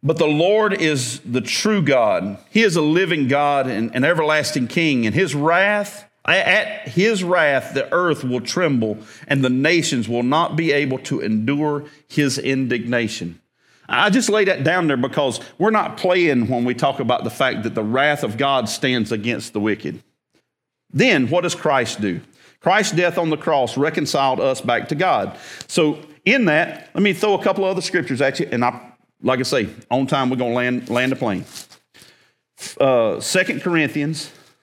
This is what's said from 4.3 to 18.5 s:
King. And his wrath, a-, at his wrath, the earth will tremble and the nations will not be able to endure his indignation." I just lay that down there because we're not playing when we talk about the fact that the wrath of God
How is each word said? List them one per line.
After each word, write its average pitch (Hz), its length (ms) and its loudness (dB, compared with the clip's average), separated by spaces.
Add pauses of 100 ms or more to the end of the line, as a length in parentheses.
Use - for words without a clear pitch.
King. 143 380 0
And 104 100 0
his 156 180 0
wrath, 190 720 0 (240)
a-, 147 40 2
at 190 580 0
his 190 340 2
wrath, 156 500 2
the 135 200 -2
earth 175 320 0
will 123 160 -2
tremble 123 560 0 (320)
and 139 160 2
the 127 40 2
nations 131 600 0
will 120 140 -2
not 151 340 0
be 160 160 0
able 139 260 0
to - 220 -6
endure 143 640 -2 (240)
his 139 280 -2
indignation." 120 1000 -4 (500)
I 175 200 2
just - 180 2
lay 208 160 2
that 180 220 0
down 175 220 2
there 139 100 2
because 127 420 -2 (180)
we're 202 120 2
not 214 260 0
playing 165 540 2
when 120 160 0
we 123 80 0
talk 131 260 0
about 120 240 0
the 120 60 -4
fact 127 340 -2
that 110 100 -4
the 110 120 -2
wrath 135 400 0
of 104 100 -4
God 131 320 0